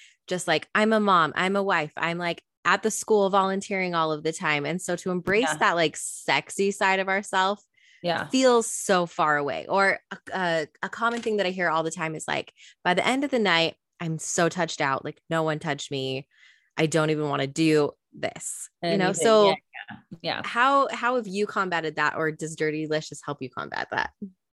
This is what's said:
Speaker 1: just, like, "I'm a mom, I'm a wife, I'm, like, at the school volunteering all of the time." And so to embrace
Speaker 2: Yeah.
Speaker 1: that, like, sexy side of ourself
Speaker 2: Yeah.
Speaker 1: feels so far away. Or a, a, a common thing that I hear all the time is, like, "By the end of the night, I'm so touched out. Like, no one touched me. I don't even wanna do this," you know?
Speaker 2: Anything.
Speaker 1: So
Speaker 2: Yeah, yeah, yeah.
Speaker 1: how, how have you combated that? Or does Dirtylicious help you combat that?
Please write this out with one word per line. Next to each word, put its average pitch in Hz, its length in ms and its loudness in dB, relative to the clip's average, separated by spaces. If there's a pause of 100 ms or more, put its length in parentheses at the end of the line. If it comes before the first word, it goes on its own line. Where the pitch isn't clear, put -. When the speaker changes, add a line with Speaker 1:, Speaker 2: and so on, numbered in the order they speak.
(280)
Speaker 1:
just, 180 200 -4
like, 156 280 2
"I'm 214 160 4
a 220 80 4
mom, 180 360 4
I'm 190 200 0
a 196 80 0
wife, 165 340 0
I'm, 170 200 -2
like, 170 260 -4 (220)
at 190 180 4
the 220 80 0
school 202 380 2
volunteering 190 680 0
all 160 160 2
of 151 120 -4
the 156 100 -2
time." 147 320 0
And 170 160 -4
so 175 160 -4
to 185 140 -4
embrace 185 400 0
Speaker 2:
Yeah. 151 60 -2
Speaker 1:
that, 190 180 2
like, 165 200 2
sexy - 760 -2
side 190 280 2
of 190 80 -4
ourself 190 560 -2 (380)
Speaker 2:
Yeah. 160 300 -4
Speaker 1:
feels 247 340 4
so 180 400 0
far 151 320 2
away. 131 300 -4
Or 196 320 2 (120)
a, 190 60 -12 (160)
a, 165 340 -2 (160)
a 190 60 -6
common 233 320 -4
thing 220 160 -2
that 190 80 0
I 180 60 -2
hear 180 180 0
all 160 140 2
the 165 80 -6
time 160 240 -6
is, - 120 -12
like, - 260 -4 (300)
"By 180 120 4
the 185 100 2
end 262 180 0
of 277 60 -2
the 254 100 0
night, 165 360 2 (240)
I'm 160 180 -4
so 165 320 0
touched 165 320 -2
out. 135 240 -2
Like, - 240 -12
no 165 140 0
one 156 160 -2
touched 147 320 -6
me. 131 360 -4 (500)
I 160 100 4
don't 156 240 2
even 151 180 -2
wanna 139 180 -2
do 151 440 2 (260)
this," - 520 -10 (140)
you 175 140 0
know? 185 100 2
Speaker 2:
Anything. 190 160 -2
Speaker 1:
So 214 240 8
Speaker 2:
Yeah, 190 80 4 (340)
yeah, - 80 -16 (240)
yeah. - 240 -4
Speaker 1:
how, 269 460 2
how 233 240 -2
have 226 120 -4
you 202 200 -2
combated 170 500 -2
that? 151 180 0
Or 160 160 -2
does 156 240 -8
Dirtylicious 156 720 -4
help 143 160 -8
you 127 80 -8
combat - 420 -8
that? - 200 -4 (460)